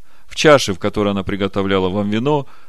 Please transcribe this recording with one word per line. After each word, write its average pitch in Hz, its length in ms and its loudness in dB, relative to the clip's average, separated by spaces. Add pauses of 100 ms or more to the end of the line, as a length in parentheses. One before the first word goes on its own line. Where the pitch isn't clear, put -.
(260)
В - 80 -14
чаше, 139 400 4
в 85 60 -10
которой 104 320 0
она 98 100 -2
приготовляла 98 680 0
вам 101 200 -2
вино, 131 380 0 (220)